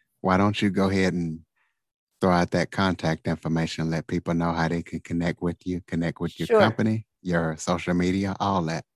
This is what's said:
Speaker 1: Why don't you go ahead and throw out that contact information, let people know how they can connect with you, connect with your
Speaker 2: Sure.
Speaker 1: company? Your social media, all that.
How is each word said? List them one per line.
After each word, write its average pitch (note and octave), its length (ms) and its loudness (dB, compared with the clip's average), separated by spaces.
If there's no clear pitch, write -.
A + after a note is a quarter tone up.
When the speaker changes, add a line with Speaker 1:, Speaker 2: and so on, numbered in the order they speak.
Speaker 1:
Why F#2 160 2
don't G#2 240 2
you G#2 80 2
go F#2+ 200 2
ahead F#2+ 240 2
and E2 280 -4
throw F#2+ 100 4
out F2 200 4
that F2 200 0
contact F2+ 560 -2
information, E2 640 -2
let D#2+ 180 -2
people F2 260 -2
know E2+ 200 0
how E2 160 0
they E2+ 120 -2
can E2+ 200 -10
connect E2+ 400 -4
with F2 240 -2
you, F2+ 220 -4
connect E2+ 340 -4
with E2+ 180 -6
your E2 80 -4
Speaker 2:
Sure. A3 120 4
Speaker 1:
company? A2 460 2
Your E2 360 -2
social F2+ 360 -2
media, F#2 460 0
all G2 240 0
that. D#2+ 220 -4